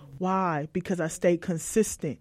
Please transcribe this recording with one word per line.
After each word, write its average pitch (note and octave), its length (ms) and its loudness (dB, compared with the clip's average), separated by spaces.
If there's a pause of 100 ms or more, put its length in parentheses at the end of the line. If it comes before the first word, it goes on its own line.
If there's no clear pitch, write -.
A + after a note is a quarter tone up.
(180)
Why? F3+ 540 0
Because F3+ 260 -2
I D#3+ 80 0
stayed F3 340 2
consistent. - 800 -2